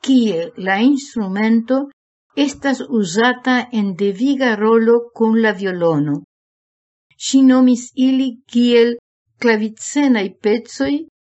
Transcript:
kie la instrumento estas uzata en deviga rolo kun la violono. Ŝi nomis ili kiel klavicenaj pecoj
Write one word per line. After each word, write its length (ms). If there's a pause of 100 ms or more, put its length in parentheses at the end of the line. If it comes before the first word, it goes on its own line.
kie 420 (100)
la 220
instrumento 1040 (540)
estas 520
uzata 680 (160)
en 220
deviga 600
rolo 400 (140)
kun 320
la 100
violono. 640 (1040)
Ŝi 220
nomis 420 (100)
ili 360 (160)
kiel 480 (480)
klavicenaj 840 (140)
pecoj 520 (280)